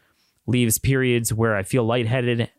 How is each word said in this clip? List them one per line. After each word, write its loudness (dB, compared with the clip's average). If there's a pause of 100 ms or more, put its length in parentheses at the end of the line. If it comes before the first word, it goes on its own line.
(460)
leaves 0
periods 0
where 0
I -2
feel -2
lightheaded 0